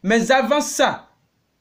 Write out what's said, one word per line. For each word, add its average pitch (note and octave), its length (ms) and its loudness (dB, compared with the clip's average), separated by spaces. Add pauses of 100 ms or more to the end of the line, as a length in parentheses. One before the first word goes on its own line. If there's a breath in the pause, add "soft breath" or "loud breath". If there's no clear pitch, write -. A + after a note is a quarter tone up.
Mais A3+ 300 0
avant C4 280 2
ça, - 460 -2 (540)